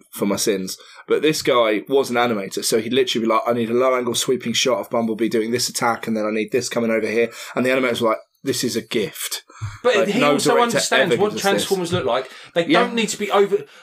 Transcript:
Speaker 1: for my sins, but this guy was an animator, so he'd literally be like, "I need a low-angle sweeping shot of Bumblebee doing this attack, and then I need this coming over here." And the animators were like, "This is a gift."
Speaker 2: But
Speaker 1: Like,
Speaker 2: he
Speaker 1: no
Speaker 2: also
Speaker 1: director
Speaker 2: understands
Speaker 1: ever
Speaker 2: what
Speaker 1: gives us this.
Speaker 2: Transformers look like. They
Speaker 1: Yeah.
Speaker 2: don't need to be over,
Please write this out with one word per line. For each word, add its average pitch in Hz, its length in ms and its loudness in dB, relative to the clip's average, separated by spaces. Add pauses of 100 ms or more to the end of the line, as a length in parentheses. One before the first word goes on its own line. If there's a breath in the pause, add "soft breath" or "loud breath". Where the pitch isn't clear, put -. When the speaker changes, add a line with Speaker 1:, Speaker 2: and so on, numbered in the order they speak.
(120)
Speaker 1:
for 107 140 -4
my 101 100 0
sins, 95 400 -2 (300 loud breath)
but 113 160 0
this 156 200 2
guy 113 460 2
was 135 220 2
an 120 60 -2
animator, 107 480 -2
so 113 160 2
he'd 113 120 -6
literally 123 340 2
be 110 60 2
like, 113 140 2
"I 117 60 2
need 117 180 -2
a 117 40 0
low-angle 123 420 2
sweeping 123 360 -2
shot 120 280 0
of - 100 -10
Bumblebee 113 380 0
doing 113 240 0
this 120 160 -2
attack, 117 400 -2
and 110 80 -2
then 107 100 -2
I 107 60 -2
need 107 200 -4
this 123 160 -2
coming 117 220 -2
over 110 160 0
here." 113 240 0 (240 loud breath)
And 127 100 -2
the 127 60 2
animators 127 300 0
were 117 80 2
like, 110 100 0 (240)
"This 131 220 -2
is 113 120 -2
a 107 60 -2
gift." - 600 -6 (400 loud breath)
Speaker 2:
But - 120 2
Speaker 1:
Like, - 120 2
Speaker 2:
he 202 120 0
Speaker 1:
no 147 120 4
Speaker 2:
also - 180 2
Speaker 1:
director 240 140 4
Speaker 2:
understands 135 500 2
Speaker 1:
ever 180 80 2
Speaker 2:
what 214 80 2
Speaker 1:
gives 202 160 -4
us 202 60 4
this. - 0 - (100)
Speaker 2:
Transformers 180 300 -2
look 175 120 -2
like. 127 240 -2 (260 loud breath)
They 170 120 2
Speaker 1:
Yeah. 160 140 4
Speaker 2:
don't 240 140 0
need 226 160 0
to - 80 -8
be 208 120 -4
over, 202 280 4 (240 loud breath)